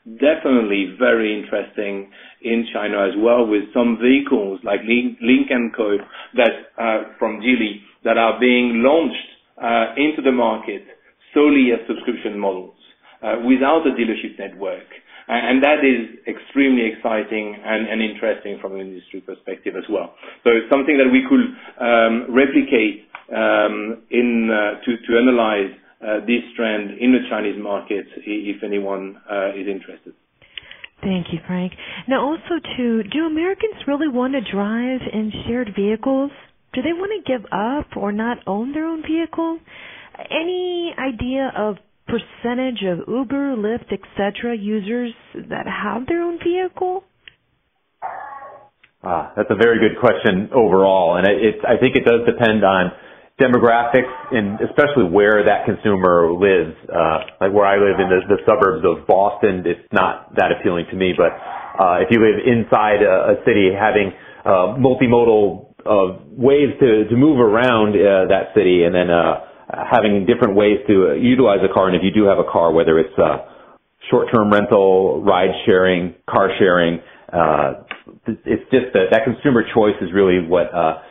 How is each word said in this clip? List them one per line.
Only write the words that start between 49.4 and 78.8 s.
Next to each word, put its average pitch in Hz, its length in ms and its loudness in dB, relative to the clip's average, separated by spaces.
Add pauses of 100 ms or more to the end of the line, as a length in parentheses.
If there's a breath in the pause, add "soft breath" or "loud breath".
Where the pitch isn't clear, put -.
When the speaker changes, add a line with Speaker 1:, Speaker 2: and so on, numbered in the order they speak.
Speaker 3:
a 110 40 2
very 113 240 2
good - 220 0
question 101 520 0
overall, 95 640 4
and 92 120 2
it, 104 80 2
it, 107 180 2 (140)
I 120 100 2
think 127 160 2
it 123 100 2
does 117 220 2
depend 113 380 2
on 92 260 2 (480 loud breath)
demographics 120 720 2 (220)
and 107 300 -2
especially 143 420 2
where 101 400 4
that 101 220 2
consumer 90 680 2
lives. 87 420 2 (140)
Uh, 80 300 0 (220)
like 98 120 0
where 101 140 4
I 98 100 2
live 98 240 2
in 92 80 0
the, 92 180 4
the 101 180 0
suburbs 95 400 2
of 87 220 0
Boston, 98 600 2
it's 87 260 -6
not 92 420 -2
that 92 160 2
appealing 87 400 -2
to 92 60 -10
me, 92 200 0
but, 87 140 2 (480 loud breath)
uh, 90 220 2
if - 100 0
you 117 80 4
live 107 240 4
inside 107 600 2
a, 95 360 2
a - 80 -14
city, 101 320 4
having, 104 320 2 (340 loud breath)
uh, 95 360 2
multimodal, 120 960 2 (120)
uh, 95 320 0 (140)
ways 131 480 2
to, 110 260 4
to 117 100 0
move 143 220 4
around, 113 560 4
uh, 95 320 4
that 95 300 0
city, 90 260 4
and 87 120 2
then, 87 160 2
uh, 82 340 2 (240 loud breath)
having 104 560 0
different 110 320 2
ways 104 320 4
to, 95 220 4
uh, - 20 0
utilize 110 480 2
a 95 120 0
car, 95 160 2
and 92 60 0
if 87 80 2
you 95 80 2
do 107 160 2
have 95 120 4
a - 120 -2
car, 85 220 2
whether 80 260 4
it's, 80 220 0
uh, 76 240 0 (680 loud breath)
short-term 113 400 2
rental, 98 720 4
ride 95 300 2 (140)
sharing, 92 480 2 (100)
car 98 240 0 (100)
sharing, 87 400 2 (320 loud breath)
uh, 76 540 0 (640)
it's 117 240 -2
just 127 240 0